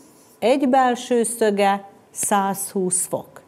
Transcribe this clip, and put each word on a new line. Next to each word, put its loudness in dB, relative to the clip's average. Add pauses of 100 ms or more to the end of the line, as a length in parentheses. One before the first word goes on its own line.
(400)
egy 2
belső 2
szöge 0 (220)
százhúsz -2
fok. -10